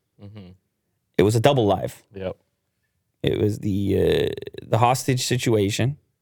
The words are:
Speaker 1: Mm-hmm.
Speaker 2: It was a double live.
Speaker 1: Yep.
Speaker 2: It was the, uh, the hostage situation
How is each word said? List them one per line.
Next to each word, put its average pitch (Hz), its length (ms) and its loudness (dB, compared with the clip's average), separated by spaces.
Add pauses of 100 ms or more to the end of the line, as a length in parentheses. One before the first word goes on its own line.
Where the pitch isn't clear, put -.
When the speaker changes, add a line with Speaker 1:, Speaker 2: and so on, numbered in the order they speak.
(220)
Speaker 1:
Mm-hmm. 101 280 -18 (680)
Speaker 2:
It - 60 6
was 110 120 4
a 117 40 2
double 127 260 4
live. 92 380 -2 (100)
Speaker 1:
Yep. 92 240 -10 (880)
Speaker 2:
It - 160 0
was 104 200 -2
the, 92 680 0
uh, - 200 -10 (120)
the - 160 -2
hostage 127 480 0
situation 113 720 0 (240)